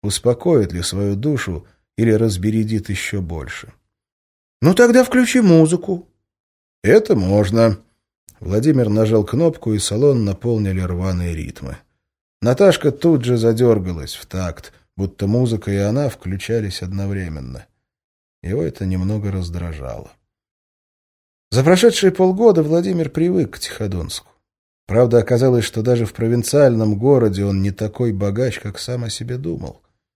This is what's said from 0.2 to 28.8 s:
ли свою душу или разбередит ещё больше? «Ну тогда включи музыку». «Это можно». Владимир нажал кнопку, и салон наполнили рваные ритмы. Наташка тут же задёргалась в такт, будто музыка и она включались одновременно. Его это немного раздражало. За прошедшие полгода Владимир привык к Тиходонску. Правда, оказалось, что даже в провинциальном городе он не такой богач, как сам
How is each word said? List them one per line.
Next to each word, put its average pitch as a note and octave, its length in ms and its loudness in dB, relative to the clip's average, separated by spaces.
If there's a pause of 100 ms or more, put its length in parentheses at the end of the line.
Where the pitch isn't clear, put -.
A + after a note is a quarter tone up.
ли F2 100 -6
свою G2+ 340 -4
душу A#2 520 -6 (300)
или A2+ 140 2
разбередит G#2+ 760 0
ещё G2 320 -6
больше? D#2+ 520 -12 (880)
«Ну E3 120 4
тогда A#3+ 300 6
включи B3 380 2
музыку». F3 640 4 (760)
«Это G#3 320 4
можно». G#2 640 2 (640)
Владимир A#2+ 500 0
нажал G#2+ 340 2
кнопку, D3 500 -2
и G#2 60 0
салон A#2+ 460 0
наполнили G2 560 -2
рваные F2 540 -4
ритмы. D#2 420 -12 (640)
Наташка D3 500 2
тут C#3+ 320 0
же B2 140 0
задёргалась A2 800 0
в - 100 -20
такт, F2+ 480 -10 (240)
будто G2 300 -6
музыка A2+ 440 0
и G2 60 -2
она A#2 320 -2
включались G2+ 720 -6
одновременно. F2+ 840 -8 (800)
Его F#2+ 200 -4
это - 220 -6
немного G2 460 -4
раздражало. E2+ 800 -10 (1400)
За B2+ 120 2
прошедшие F#3 480 4
полгода F#3 520 2
Владимир E3+ 460 0
привык E3+ 460 0
к - 40 -18
Тиходонску. - 680 -8 (580)
Правда, A#2+ 320 4
оказалось, B2 460 2
что - 160 -6
даже A#2 240 0
в - 80 -10
провинциальном A#2 840 2
городе A2 480 2
он G2 160 0
не G2 100 0
такой A2 420 -4
богач, G2+ 460 -4
как - 180 -12
сам B2 260 -8